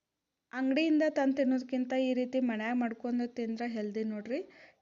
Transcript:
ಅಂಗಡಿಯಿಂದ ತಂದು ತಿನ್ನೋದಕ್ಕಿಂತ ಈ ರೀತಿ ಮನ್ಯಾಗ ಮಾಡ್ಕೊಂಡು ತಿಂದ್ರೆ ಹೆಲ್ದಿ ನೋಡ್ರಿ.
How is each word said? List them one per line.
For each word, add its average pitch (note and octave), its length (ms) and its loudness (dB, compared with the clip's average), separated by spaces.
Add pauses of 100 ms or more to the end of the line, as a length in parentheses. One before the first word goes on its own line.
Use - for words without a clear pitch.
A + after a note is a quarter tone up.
(520)
ಅಂಗಡಿಯಿಂದ D4 580 2
ತಂದು C#4 260 2
ತಿನ್ನೋದಕ್ಕಿಂತ B3+ 580 0
ಈ C4 200 2
ರೀತಿ B3+ 260 0
ಮನ್ಯಾಗ A#3 360 0
ಮಾಡ್ಕೊಂಡು A#3+ 520 0
ತಿಂದ್ರೆ A#3 400 -4
ಹೆಲ್ದಿ G#3+ 360 -4
ನೋಡ್ರಿ. A3 460 -4 (320)